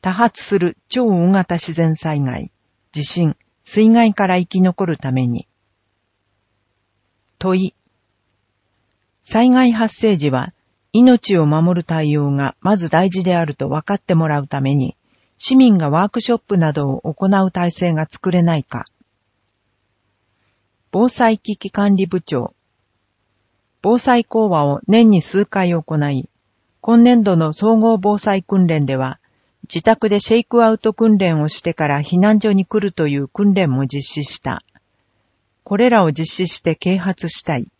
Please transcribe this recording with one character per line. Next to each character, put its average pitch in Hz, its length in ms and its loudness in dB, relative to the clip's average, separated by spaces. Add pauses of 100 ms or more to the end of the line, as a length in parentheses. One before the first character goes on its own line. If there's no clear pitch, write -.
多 185 120 -4
発 226 300 -2
す 196 160 -2
る 175 180 -2 (100)
超 247 200 -2
大 180 220 2
型 190 260 0
自 165 180 -6
然 160 220 0
災 151 260 -4
害、 127 300 -6 (400)
地 147 120 -6
震、 165 320 -2 (280)
水 220 260 2
害 226 240 4
か 196 140 -2
ら 180 100 0
生 180 100 -2
き 185 140 -2
残 185 240 0
る 165 120 -4
た 131 140 -6
め 131 140 -2
に。 120 220 -6 (1900)
問 185 200 -2
い。 185 140 -4 (1500)
災 240 260 2
害 254 220 4
発 220 240 -2
生 214 200 0
時 147 140 -2
は、 131 240 -4 (380)
命 233 460 4
を 156 100 2
守 165 320 2
る 165 40 -8
対 156 340 -2
応 143 120 -2
が 139 320 -4
ま 202 160 0
ず 170 120 -6
大 185 200 2
事 185 140 -4
で 180 120 0
あ 170 80 0
る 147 120 -6
と 139 120 -6
分 147 140 -6
か 202 140 -4
っ - 40 -6
て - 140 -4
も 160 140 2
ら 147 140 -2
う 139 60 -10
た 139 140 -6
め 135 140 0
に、 131 200 -2 (420)
市 - 180 -2
民 240 240 6
が 151 100 -2
ワ 165 160 0
ー 208 40 -4
ク 226 120 -6
シ 240 120 -2
ョ - 20 2
ッ - 40 -6
プ - 200 -4
な 160 120 2
ど 143 180 -4
を 143 240 -6
行 - 120 -6 (180)
う 190 80 -2
体 175 200 -2
制 175 220 -2
が 156 140 -2
作 - 220 -8
れ 175 140 -2
な 165 140 0
い 139 60 -6
か。 113 220 -12 (2000)
防 233 180 0
災 226 300 0
危 214 180 -8
機 - 140 -12
管 202 240 0
理 190 100 0
部 180 160 -4
長。 - 320 -6 (1300)
防 233 160 0
災 240 260 2
講 220 260 -2
話 156 160 0
を 143 220 -2
年 220 220 6
に 190 120 4
数 196 240 -2
回 180 280 -2
行 160 240 -4 (120)
い、 135 200 -6 (500)
今 233 240 4
年 240 180 6
度 196 140 2
の 160 160 0
総 220 260 0
合 226 200 2
防 208 200 0
災 196 240 -2
訓 185 240 0
練 156 200 0
で 135 100 -4
は、 131 240 -6 (440)
自 - 200 -8
宅 220 240 2
で 202 140 0
シ - 140 0
ェ - 20 4
イ 233 80 0
ク 233 180 2
ア 220 80 4
ウ 214 60 0
ト 220 160 -2
訓 220 240 2
練 170 240 0
を 151 80 0
し - 120 -10
て 170 120 -4
か 151 160 -4
ら 143 100 -2
避 160 180 -2
難 208 220 4
所 208 140 0
に 196 120 0
来 214 140 -2
る 196 140 -4
と 156 160 -2
い 143 80 -2
う 139 100 -6
訓 202 260 0
練 180 160 0
も 135 160 -2
実 139 380 -8
施 - 0 -
し - 160 -8
た。 - 220 -8 (1040)
こ 151 100 -4
れ 247 140 2
ら 214 160 4
を 156 80 0
実 165 320 -4
施 - 20 -4
し - 140 -8
て 165 140 -2
啓 190 220 -2
発 180 300 -6
し - 160 -8
た 147 140 -4
い。 120 120 -8 (100)